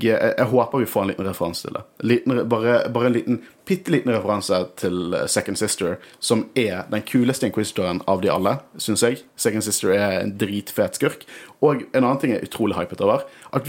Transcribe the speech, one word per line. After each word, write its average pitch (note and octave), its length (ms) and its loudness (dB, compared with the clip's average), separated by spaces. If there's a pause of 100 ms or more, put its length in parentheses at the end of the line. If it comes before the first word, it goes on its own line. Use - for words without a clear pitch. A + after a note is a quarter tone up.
jeg, A2 320 4
jeg B2 140 4
håper B2 320 2
vi G#2 40 0
får G#2 160 -2
en G2 60 0
liten G2 160 -4
referanse F2+ 400 -4
til - 80 -8
det. - 80 -8 (240)
Liten A#2+ 320 2
re-, A#2+ 80 0
bare, A#2 300 2 (180)
bare A#2+ 160 2
en A#2+ 80 2
liten, A#2 220 0 (260)
pitteliten E3 480 0
referanse G2+ 460 0 (180)
til, F2+ 400 -2
eh, - 100 0
Second G2+ 300 -2
Sister, F#2+ 380 -2 (260)
som A2 220 2 (120)
er G2 360 0
den G#2+ 180 -2
kuleste B2 400 2
inquisitoren F#2 580 -2
av F#2+ 140 2
de G2 80 2
alle, F#2+ 300 2 (180)
synes G#2 300 -2
jeg. B2+ 160 0 (180)
Second G#2+ 240 0
Sister G2+ 320 0
er G2+ 240 2
en G2+ 160 -4
dritfet G2+ 640 -2
skurk. - 240 -2 (400)
Og C#3 300 2
en C3 100 4
annen C3+ 160 2
ting C3 140 0
jeg - 80 -4
er G2+ 80 -10
utrolig G2+ 260 0
hypet F2 240 -6
over, G#2+ 240 2 (320)
at - 120 -2